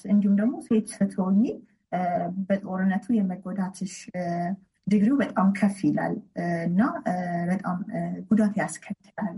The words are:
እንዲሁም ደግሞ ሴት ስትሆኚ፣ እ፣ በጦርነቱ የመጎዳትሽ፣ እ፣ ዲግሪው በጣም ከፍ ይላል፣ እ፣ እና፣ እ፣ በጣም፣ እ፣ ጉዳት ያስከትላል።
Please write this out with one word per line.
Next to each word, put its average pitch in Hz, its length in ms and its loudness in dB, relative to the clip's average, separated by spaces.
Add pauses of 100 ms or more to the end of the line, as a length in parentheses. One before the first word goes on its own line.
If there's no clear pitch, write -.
እንዲሁም 202 300 4
ደግሞ 226 260 2
ሴት 220 280 2
ስትሆኚ፣ 196 520 2 (500)
እ፣ 180 80 -2 (420)
በጦርነቱ 190 720 0
የመጎዳትሽ፣ 185 800 -2 (140)
እ፣ 180 140 -8 (640)
ዲግሪው 208 300 4
በጣም 196 360 2
ከፍ - 300 0
ይላል፣ 165 320 0 (180)
እ፣ 175 120 -6 (180)
እና፣ 175 180 2 (220)
እ፣ - 100 -2 (340)
በጣም፣ 180 400 -2
እ፣ 170 120 -6 (260)
ጉዳት 208 320 4
ያስከትላል። - 800 -8